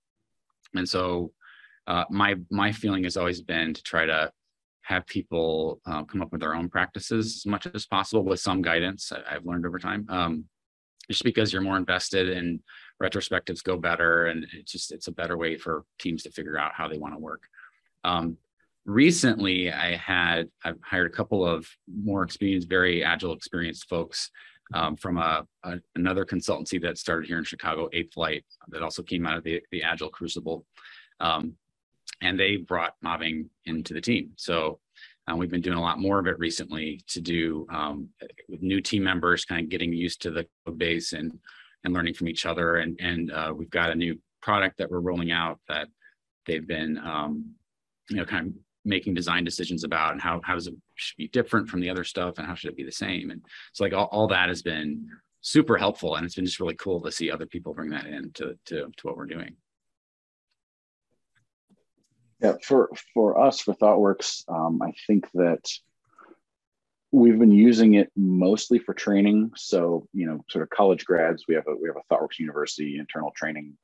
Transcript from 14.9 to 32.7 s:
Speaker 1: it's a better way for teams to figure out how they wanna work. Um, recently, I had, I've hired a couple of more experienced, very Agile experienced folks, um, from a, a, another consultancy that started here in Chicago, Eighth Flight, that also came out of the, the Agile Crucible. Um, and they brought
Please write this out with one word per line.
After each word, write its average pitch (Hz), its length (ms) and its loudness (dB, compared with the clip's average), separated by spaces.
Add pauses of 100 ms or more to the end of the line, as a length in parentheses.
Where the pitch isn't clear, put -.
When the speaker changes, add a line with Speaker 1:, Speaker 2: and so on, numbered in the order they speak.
Speaker 1:
it's 82 160 -12
a 87 40 -8
better 85 240 -4
way 82 200 -2
for 78 280 -6 (140)
teams 82 260 -6
to 76 60 -16
figure 76 280 -8
out 76 160 -4
how 80 120 -6
they 78 120 -8
wanna 76 200 -10
work. 78 240 -12 (640)
Um, 85 320 -2 (480)
recently, 101 880 2
I 85 240 -2
had, 85 540 0 (140)
I've 82 180 -6
hired 90 280 0
a - 40 -12
couple 98 320 0
of 80 220 -2 (200)
more 98 340 -2
experienced, 92 460 -2
very 90 360 2
Agile 85 280 0
experienced 85 560 -6
folks, - 420 -6 (440)
um, 80 220 -2
from 87 220 -4
a, 80 280 0 (180)
a, 90 160 -10 (160)
another 92 280 0
consultancy 87 580 -2
that 82 160 -4
started 82 300 -4
here 82 100 -4
in 80 60 -4
Chicago, 80 480 -6
Eighth 85 220 -6
Flight, 78 300 -4 (240)
that 80 140 -10
also 82 200 -6
came 85 240 -4
out 80 100 -2
of 82 80 -10
the, 82 260 -4
the 85 120 -6
Agile 78 260 -4
Crucible. 82 560 -8 (560)
Um, 80 340 -2 (680)
and 90 180 0
they 98 180 4
brought 85 460 -4